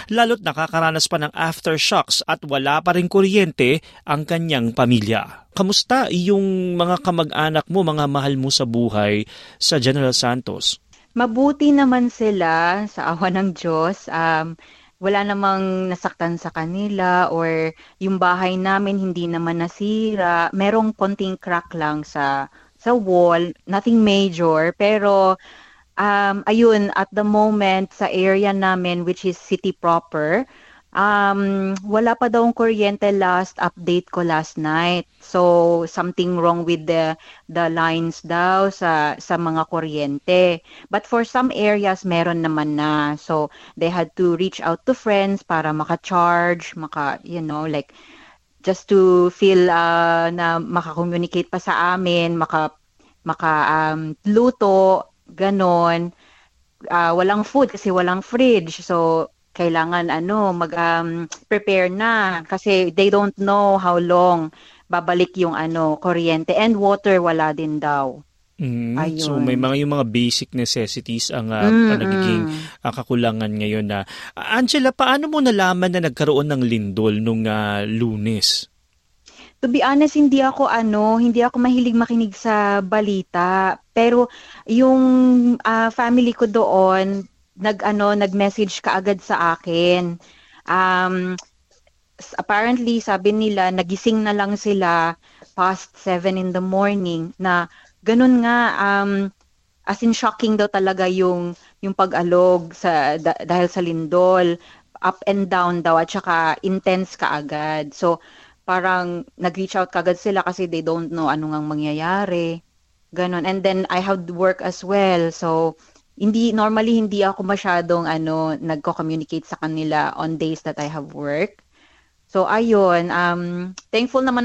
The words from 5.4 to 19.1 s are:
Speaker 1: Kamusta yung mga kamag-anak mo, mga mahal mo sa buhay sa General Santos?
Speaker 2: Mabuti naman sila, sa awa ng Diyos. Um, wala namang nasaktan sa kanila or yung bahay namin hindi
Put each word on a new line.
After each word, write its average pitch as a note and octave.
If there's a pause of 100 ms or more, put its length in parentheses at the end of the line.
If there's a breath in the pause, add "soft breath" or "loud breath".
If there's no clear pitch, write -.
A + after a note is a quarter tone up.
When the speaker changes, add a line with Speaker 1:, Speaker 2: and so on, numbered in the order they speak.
Speaker 1:
Kamusta G#3
yung F#3
mga F3
kamag-anak D#3
mo, F#3
mga D3+
mahal C#3
mo C3
sa C3+
buhay G#2+ (320 loud breath)
sa -
General C3
Santos? B2 (320 soft breath)
Speaker 2:
Mabuti C#4
naman B3+
sila, F#3
sa D3
awa F3
ng F#3+
Diyos. D#3+
Um, E3 (400 soft breath)
wala G3+
namang F#3+
nasaktan E3+
sa E3+
kanila F3+
or D#3+ (240 soft breath)
yung F#3+
bahay F#3
namin G3
hindi F3